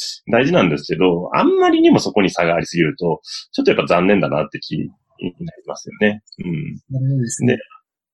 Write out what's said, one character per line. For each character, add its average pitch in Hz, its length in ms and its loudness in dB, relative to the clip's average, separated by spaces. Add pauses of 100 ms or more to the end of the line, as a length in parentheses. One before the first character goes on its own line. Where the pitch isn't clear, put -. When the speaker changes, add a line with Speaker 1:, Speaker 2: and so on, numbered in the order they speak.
(280)
Speaker 1:
大 117 160 4
事 165 80 0
な 139 120 4
ん 85 60 2
で 73 80 0
す - 140 -8
け 82 60 -2
ど、 90 380 2
あ 185 80 2
ん 311 60 4
ま 370 200 4
り 320 100 4
に 330 100 6
も - 100 6
そ - 100 -4
こ 107 100 2
に 90 100 2
差 87 160 -2
が 85 100 2
あ 82 40 0
り 82 60 -4
す - 100 -8
ぎ 85 60 4
る 76 140 0
と、 85 240 -2 (320)
ち - 80 -2
ょ - 20 2
っ - 20 -6
と - 60 4
や - 60 2
っ - 40 2
ぱ - 60 -2
残 90 220 2
念 101 100 4
だ - 100 0
な 73 140 -2
っ 73 80 -10
て 73 80 -10
気 - 180 -10
に - 120 -6
な - 20 -20 (680)
り - 120 -20
ま 73 80 -10
す - 120 -20
よ - 120 -16
ね。 107 220 0 (220)
う 87 40 -8
ん。 - 40 -4 (380)
Speaker 2:
な 131 100 -6
る 135 100 -2
ほ 139 60 0
ど 127 60 0
で 117 60 -4
す 127 160 -4
ね。 123 140 4
Speaker 1:
で、 - 20 -18 (540)